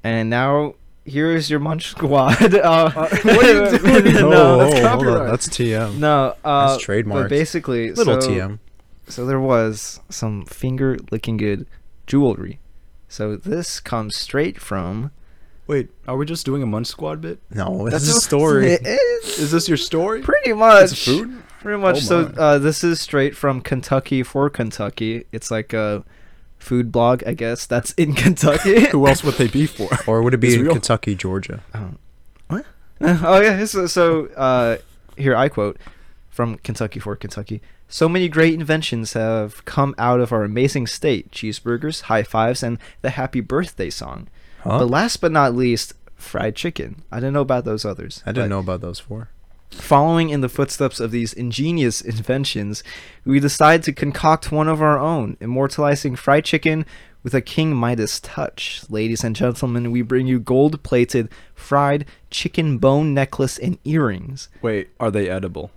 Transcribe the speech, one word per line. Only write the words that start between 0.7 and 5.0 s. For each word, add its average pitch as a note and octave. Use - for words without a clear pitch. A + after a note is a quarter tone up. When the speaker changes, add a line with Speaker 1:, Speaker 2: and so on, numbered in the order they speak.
Speaker 1:
here's D3+
your D3
Munch D#3
Squad. C#3+
<laughs> -
Uh, E3
Speaker 2:
Uh, D#3
what A3
are -
you A#3+
Speaker 1:
<laughs> A#3+
Speaker 2:
doing? -
Speaker 1:
no. -
Speaker 3:
Oh, -
Speaker 2:
That's -
Speaker 3:
oh, -
hold B2
on. A#3
Speaker 2:
copyright. B2